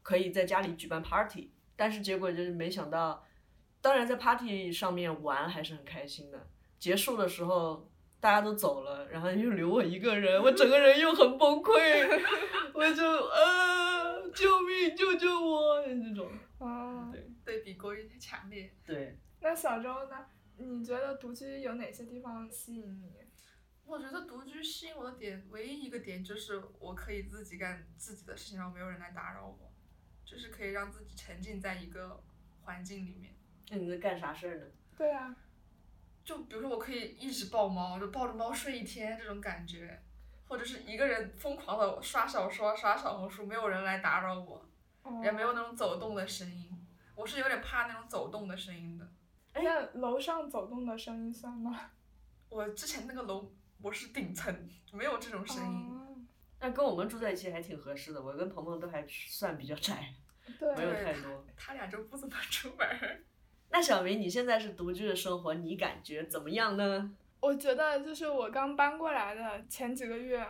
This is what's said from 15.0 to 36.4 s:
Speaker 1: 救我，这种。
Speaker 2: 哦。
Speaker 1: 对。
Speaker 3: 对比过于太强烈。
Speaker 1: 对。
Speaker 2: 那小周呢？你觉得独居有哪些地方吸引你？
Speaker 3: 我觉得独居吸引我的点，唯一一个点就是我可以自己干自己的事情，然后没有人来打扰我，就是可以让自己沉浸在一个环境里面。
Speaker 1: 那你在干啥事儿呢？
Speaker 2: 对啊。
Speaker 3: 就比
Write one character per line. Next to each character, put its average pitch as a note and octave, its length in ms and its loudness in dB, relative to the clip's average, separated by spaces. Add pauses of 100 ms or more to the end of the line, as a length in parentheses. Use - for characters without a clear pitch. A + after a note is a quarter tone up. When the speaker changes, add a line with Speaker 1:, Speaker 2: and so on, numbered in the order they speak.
Speaker 1:
救 F4 240 4
我， D4+ 460 4
这 A3+ 300 -4
种。 F3+ 120 -4 (300)
Speaker 2:
哦。 A#3+ 540 -8
Speaker 1:
对。 - 180 -14 (160)
Speaker 3:
对 A3 140 -6
比 G3+ 160 -12
过 G3+ 180 -8
于 G#3+ 140 -12
太 A#3 100 -20
强 - 320 -14
烈。 G3 240 -14 (100)
Speaker 1:
对。 C#3 360 -8 (200)
Speaker 2:
那 D#4+ 140 0
小 C4 260 0
周 C4 300 -6
呢？ C4+ 160 -12 (320)
你 B3 260 -8
觉 B3 140 -4
得 C4+ 180 -4
独 B3+ 180 -12
居 C4+ 260 -12
有 B3 140 -6
哪 A#3 180 -8
些 A#3 140 -16
地 B3 160 -14
方 A3+ 280 -12
吸 A#3 280 -14
引 G3 260 -12
你？ E3 100 -18 (720)
Speaker 3:
我 D4 140 -10
觉 C4+ 100 -12
得 F4 120 -10
独 C4+ 220 -16
居 D4 200 -14
吸 E4 240 -10
引 D#4+ 80 -14
我 C4 80 -12
的 B3+ 140 -10
点， G3 340 -12
唯 A3 160 -12
一 C#4+ 160 -10
一 B3 60 -10
个 A#3 100 -8
点 F#3 240 -10
就 G#3 120 -12
是 G3+ 280 -10 (160)
我 F3+ 160 -14
可 - 160 -12
以 G3 120 -8
自 G3+ 200 -14
己 F3 140 -16
干 F3+ 280 -8 (120)
自 G#3 180 -14
己 F3+ 100 -20
的 - 100 -14
事 - 140 -16
情， G3 80 -12
然 F#3 80 -10
后 F3+ 80 -12
没 F3+ 60 -16
有 F#3 100 -10
人 F3+ 100 -12
来 F3 120 -16
打 F3+ 220 -12
扰 G3 120 -16
我， - 260 -20 (520)
就 - 140 -20
是 A#3+ 100 -14
可 G#3 180 -12
以 G3 60 -4
让 G3+ 200 -6
自 - 120 -18
己 - 120 -20
沉 E3+ 260 -16
浸 G3+ 180 -10
在 F#3+ 160 -6
一 E3+ 120 -12
个 F#3 360 -14 (400)
环 F3+ 200 -12
境 F#3+ 220 -10
里 F3+ 160 -14
面。 - 140 -20 (340)
Speaker 1:
那 G#3 80 -8
你 F3+ 120 -4
在 F3+ 80 -6
干 F#3 200 -2
啥 D#3 160 -8
事 F3+ 140 -10
儿 E3+ 120 -8
呢？ C#3 60 -16 (320)
Speaker 2:
对 D4+ 140 2
啊。 B3+ 240 -6 (880)
Speaker 3:
就 D#4 160 -12
比 - 160 -14